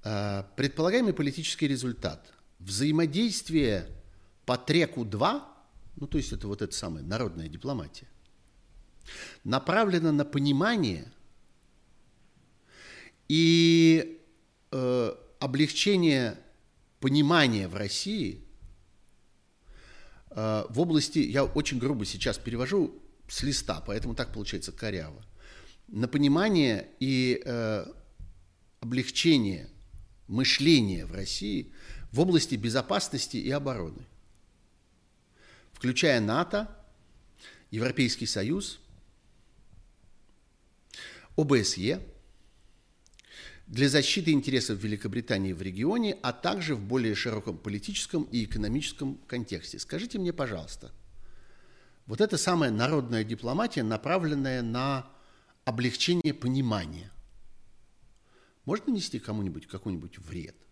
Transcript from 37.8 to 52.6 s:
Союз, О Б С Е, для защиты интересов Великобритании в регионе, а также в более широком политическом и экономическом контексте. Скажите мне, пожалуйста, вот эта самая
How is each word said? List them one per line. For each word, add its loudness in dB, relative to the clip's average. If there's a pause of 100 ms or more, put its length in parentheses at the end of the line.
Союз, -4 (2500)
О 4
Б 6
С -2
Е, -2 (1700)
для 2
защиты 4
интересов 2
Великобритании -2
в -8
регионе, -2
а -2
также -2
в -6
более 0
широком -4
политическом -4
и -2
экономическом -4
контексте. -8
Скажите -8
мне, -2
пожалуйста, -8 (1120)
вот -4
эта 2
самая 2